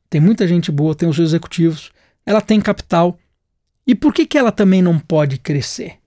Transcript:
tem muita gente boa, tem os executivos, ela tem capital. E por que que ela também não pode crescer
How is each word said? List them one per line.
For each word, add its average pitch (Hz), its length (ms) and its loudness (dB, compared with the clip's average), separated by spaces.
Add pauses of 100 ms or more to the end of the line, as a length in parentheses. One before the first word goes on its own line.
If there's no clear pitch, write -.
tem 151 120 0
muita 202 260 2
gente 170 240 0
boa, 151 240 -2
tem 170 120 -2
os 151 120 0
executivos, 165 720 -2 (340)
ela 214 160 0
tem 214 200 0
capital. 175 580 -2 (680)
E 247 80 2
por 285 200 0
que 330 120 0
que - 120 -2
ela 247 140 2
também 190 300 2
não 170 160 2
pode 147 400 -2
crescer - 680 -8